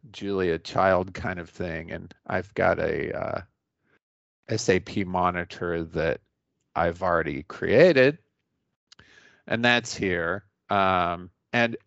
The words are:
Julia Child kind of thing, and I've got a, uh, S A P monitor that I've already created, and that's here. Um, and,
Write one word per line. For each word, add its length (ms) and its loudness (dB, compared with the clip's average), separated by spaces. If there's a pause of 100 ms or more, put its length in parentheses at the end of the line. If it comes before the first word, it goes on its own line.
(120)
Julia 460 -2
Child 560 0
kind 240 -8
of 100 -10
thing, 440 -10
and 200 -12 (140)
I've 300 -4
got 240 2
a, 360 -4
uh, 260 -6 (1080)
S 180 -4
A 100 6
P 280 -4
monitor 800 -2
that 340 -2 (560)
I've 260 0
already 420 0
created, 760 4 (1300)
and 160 -2
that's 320 2
here. 480 -2 (260)
Um, 600 2 (240)
and, 340 0